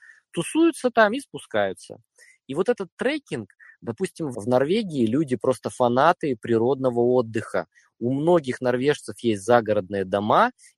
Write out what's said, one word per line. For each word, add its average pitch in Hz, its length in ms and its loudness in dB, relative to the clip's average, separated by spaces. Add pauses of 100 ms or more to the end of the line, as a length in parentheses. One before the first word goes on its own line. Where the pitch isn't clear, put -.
(320)
тусуются 302 580 0
там 220 240 4
и 277 60 -4
спускаются. 104 800 -6 (500)
И 131 80 -10
вот 185 120 -2
этот 202 300 -2
трекинг, 208 540 -6 (280)
допустим, 160 520 -6
в 107 160 -10
Норвегии 147 580 0
люди 127 300 0
просто 127 340 -2
фанаты 131 680 2
природного 120 640 0
отдыха. 113 680 0 (320)
У 120 120 -2
многих 143 500 0
норвежцев 127 580 -2
есть 104 240 -2
загородные 104 600 2
дома, 107 460 2 (280)